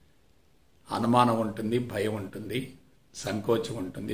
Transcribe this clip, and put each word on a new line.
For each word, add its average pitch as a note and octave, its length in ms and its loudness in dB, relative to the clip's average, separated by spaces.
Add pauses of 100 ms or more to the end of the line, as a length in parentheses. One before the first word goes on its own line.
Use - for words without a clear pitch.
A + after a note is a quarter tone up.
(880)
అనుమానం A#2 560 4
ఉంటుంది, A2 320 -2 (160)
భయం G#2+ 260 0
ఉంటుంది, G2 400 -6 (560)
సంకోచం G#2+ 640 0
ఉంటుంది, F#2+ 360 -6